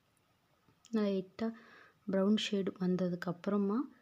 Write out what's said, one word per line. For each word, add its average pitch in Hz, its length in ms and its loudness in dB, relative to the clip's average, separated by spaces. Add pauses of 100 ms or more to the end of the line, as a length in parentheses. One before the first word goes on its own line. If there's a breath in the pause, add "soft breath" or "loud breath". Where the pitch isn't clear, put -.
(920)
லைட்டா 202 560 -2 (600 loud breath)
ப்ரௌன் 190 300 4
ஷேடு 196 400 -2
வந்ததுக்கப்புறமா 185 1000 0 (220 loud breath)